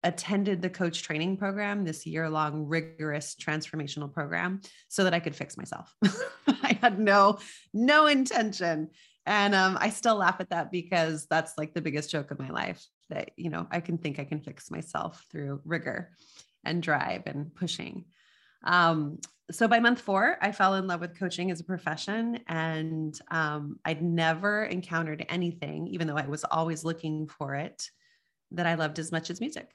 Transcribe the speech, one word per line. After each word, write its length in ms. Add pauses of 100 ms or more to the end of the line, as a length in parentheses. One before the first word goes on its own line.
attended 580
the 80
coach 320
training 340
program, 480
this 220
year-long 640
rigorous 720
transformational 720
program, 480 (260)
so 160
that 120
I 40
could 160
fix 220
myself. 420
<laughs> 60 (560)
I 180
had 200
no, 400 (340)
no 320
intention. 840 (340)
And, 300
um, 240
I 100
still 260
laugh 240
at 120
that 200
because 560
that's, 300
like, 160
the 80
biggest 300
joke 180
of 80
my 120
life, 360 (240)
that, 280
you 120
know, 220
I 80
can 180
think 220
I 60
can 160
fix 280
myself 640
through 320
rigor 480 (540)
and 180
drive 420
and 300
pushing. 500 (580)
Um, 560 (320)
so 160
by 120
month 220
four, 400
I 100
fell 240
in 120
love 140
with 160
coaching 320
as 120
a 20
profession, 840
and, 720 (120)
um, 540
I'd 180
never 640
encountered 640
anything, 580
even 200
though 100
I 100
was 160
always 400
looking 440
for 280
it, 340 (640)
that 160
I 80
loved 240
as 120
much 200
as 100
music. 340